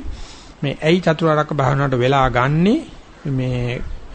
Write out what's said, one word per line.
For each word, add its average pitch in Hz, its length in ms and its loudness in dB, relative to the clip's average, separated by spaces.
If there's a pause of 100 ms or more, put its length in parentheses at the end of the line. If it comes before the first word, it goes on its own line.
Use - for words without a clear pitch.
(580)
මේ 139 220 -4
ඇයි 175 220 2
චතුරාර්යක 156 520 2
භාවනාවට 139 460 2
වෙලා 131 300 4
ගන්නෙ, 151 460 2 (480)
මේ 127 580 -2 (340)